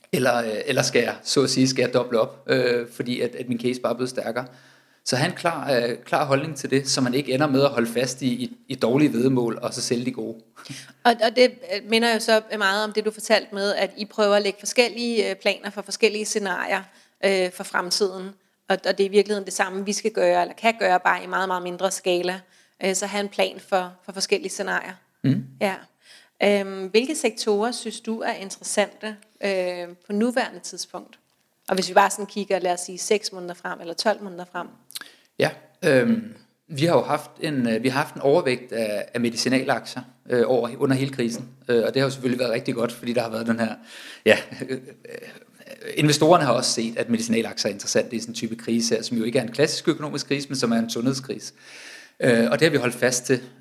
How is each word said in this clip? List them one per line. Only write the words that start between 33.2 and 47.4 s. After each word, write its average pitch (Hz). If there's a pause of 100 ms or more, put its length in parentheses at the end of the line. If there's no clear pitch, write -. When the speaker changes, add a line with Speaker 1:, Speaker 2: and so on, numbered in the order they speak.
Speaker 2:
måneder 175
frem, 175
eller 170
tolv 208
måneder 180
frem. 175 (720)
Speaker 1:
Ja, 151 (360)
øhm, 120 (440)
vi 151
har 170
jo 120
haft 147 (100)
en, 139
øh, 113
vi 131
har 127
haft -
en 139
overvægt 135
af, 104
af 120
medicinalaktier, 127 (280)
øh, 120
over, 117
under 135
hele 135
krisen. 117 (180)
Øh, 117
og 113
det 135
har 139
jo -
selvfølgelig 123
været 123
rigtig 120
godt, 117
fordi 120
der 120
har 113
været 113
den 113
her, 110 (500)
ja, 107 (320)
øh, 131 (320)
øh, - (800)
investorerne 156
har 120
også 123
set, 113
at 120
medicinalaktier 113